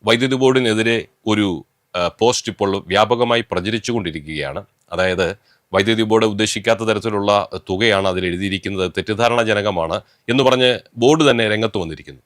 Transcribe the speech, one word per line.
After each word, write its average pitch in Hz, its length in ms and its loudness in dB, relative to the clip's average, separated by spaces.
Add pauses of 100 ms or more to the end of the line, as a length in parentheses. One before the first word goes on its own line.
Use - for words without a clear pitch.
വൈദ്യുതി 127 340 2
ബോർഡിനെതിരെ 117 540 2 (360)
ഒരു, 104 160 2 (520)
ആ, - 20 0 (200)
പോസ്റ്റ് 117 320 0
ഇപ്പോൾ 98 180 -2 (200)
വ്യാപകമായി 117 600 2
പ്രചരിച്ചുകൊണ്ടിരിക്കുകയാണ്. 87 1120 -6 (300)
അതായത് 92 340 0 (480)
വൈദ്യുതി 107 360 2
ബോർഡ് 110 220 4
ഉദ്ദേശിക്കാത്ത 110 560 -2
തരത്തിലുള്ള 104 420 0 (380)
തുകയാണ് 98 440 2
അതിൽ 92 160 -4
എഴുതിയിരിക്കുന്നത്, 92 580 -4 (100)
തെറ്റിദ്ധാരണാജനകമാണ് 104 1040 0 (320)
എന്ന് 131 160 2
പറഞ്ഞ് 127 240 4 (320)
ബോർഡ് 151 260 4
തന്നെ 117 240 2
രംഗത്ത് 110 300 -2
വന്നിരിക്കുന്നു. 73 420 -12